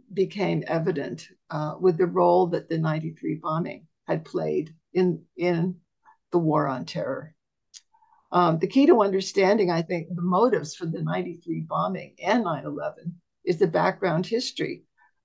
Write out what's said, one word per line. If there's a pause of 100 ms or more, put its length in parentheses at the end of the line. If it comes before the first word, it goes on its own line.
(140)
became
evident, (220)
uh,
with
the
role
that
the
ninety-three
bombing (220)
had
played (200)
in, (120)
in (560)
the
war
on
terror. (960)
Um,
the
key
to
understanding,
I
think,
the
motives
for
the
ninety-three
bombing (100)
and
nine
eleven (280)
is
the
background
history, (420)